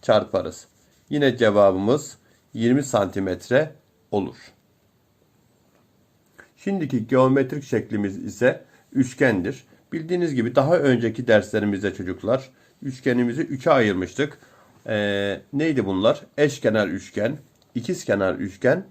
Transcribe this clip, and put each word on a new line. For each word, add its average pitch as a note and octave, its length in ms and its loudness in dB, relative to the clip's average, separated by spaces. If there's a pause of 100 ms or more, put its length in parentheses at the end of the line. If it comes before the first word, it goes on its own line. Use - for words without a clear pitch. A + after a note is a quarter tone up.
çarparız. G2 640 -2 (440)
Yine C#3+ 260 2
cevabımız G#2 800 2 (360)
yirmi A#2+ 280 2
santimetre G2+ 880 -2 (380)
olur. G2 260 -4 (2250)
Şimdiki C#3 500 -4
geometrik C3+ 580 2
şeklimiz G2+ 520 -4
ise - 480 -2 (280)
üçgendir. B2 720 0 (280)
Bildiğiniz E3 420 -4
gibi B2 200 -2
daha D#3 240 4
önceki A#2+ 480 0
derslerimizde G#2 680 2
çocuklar G2 560 -4 (320)
üçgenimizi B2+ 600 -2
üçe C#3 280 -2
ayırmıştık. A2 680 0 (480)
Ee, G2+ 540 -2 (120)
neydi C#3 340 0
bunlar? G2 360 0 (160)
Eşkenar A2 500 0
üçgen, G#2 480 -6 (380)
ikizkenar G#2 600 -2
üçgen C3 560 -2